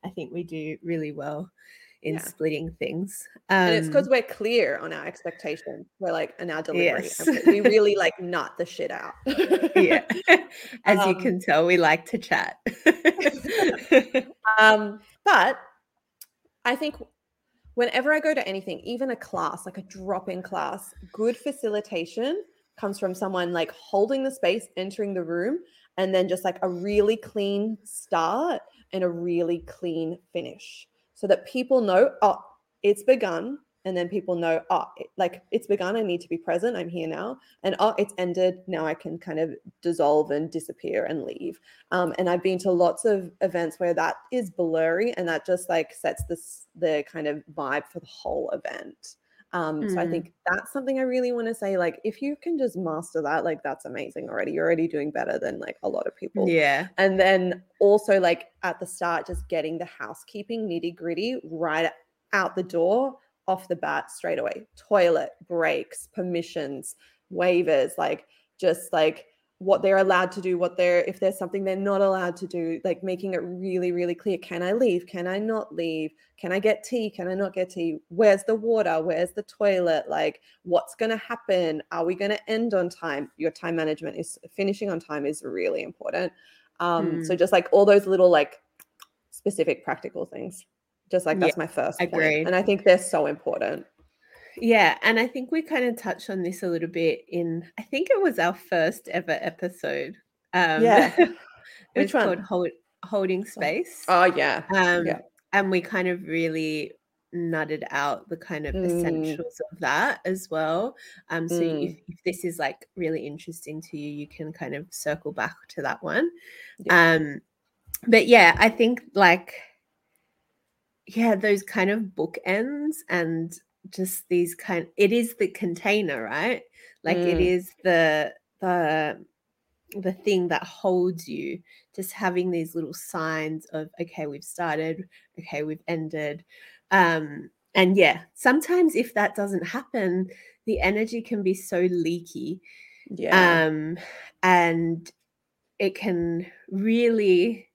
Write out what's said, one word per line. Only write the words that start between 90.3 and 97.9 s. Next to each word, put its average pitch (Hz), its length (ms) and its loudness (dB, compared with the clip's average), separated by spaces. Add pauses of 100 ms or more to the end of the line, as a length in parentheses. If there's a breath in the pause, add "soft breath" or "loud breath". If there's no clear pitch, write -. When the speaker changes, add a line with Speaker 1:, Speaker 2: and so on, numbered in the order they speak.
Speaker 2:
Just, 180 160 0
like, 160 120 0
Speaker 1:
Yeah, 185 100 4
Speaker 2:
that's 147 100 0
my 160 100 -2
first - 320 -4 (120)
point. 165 140 2
Speaker 1:
agreed. 156 200 2
Speaker 2:
And 180 100 0
I 185 60 2
think 190 220 0
they're 180 160 8
so 156 260 0
important. - 600 -4 (720 loud breath)
Speaker 1:
Yeah, 220 440 6
and 226 160 4
I 240 80 2
think 254 240 -6
we 320 100 0
kinda 254 320 -2
touched 214 380 -8
on 190 100 -4
this 180 220 -6
a 190 40 -2
little 165 220 -2
bit 165 380 0
in, 170 360 -4 (140)
I 220 60 -12
think 302 260 -4